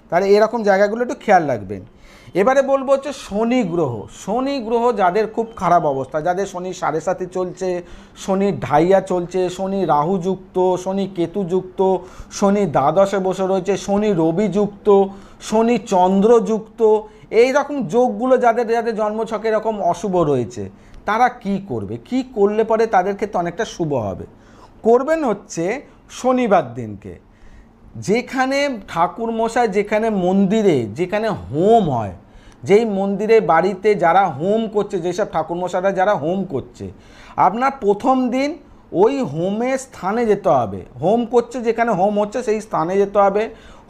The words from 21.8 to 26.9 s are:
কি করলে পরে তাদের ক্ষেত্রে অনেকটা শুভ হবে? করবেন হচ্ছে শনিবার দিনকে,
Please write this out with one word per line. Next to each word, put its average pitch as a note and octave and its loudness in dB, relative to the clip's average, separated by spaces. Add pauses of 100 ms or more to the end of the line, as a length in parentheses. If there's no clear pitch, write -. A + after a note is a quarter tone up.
কি B3 -4 (120)
করলে G#3+ 2
পরে A3+ 0
তাদের G3+ 0
ক্ষেত্রে G3+ -6
অনেকটা E3+ -4
শুভ D#3+ -4
হবে? F#2+ -4 (580)
করবেন C4+ 2
হচ্ছে G3+ -4 (280)
শনিবার G3+ 0
দিনকে, G#2 -12 (760)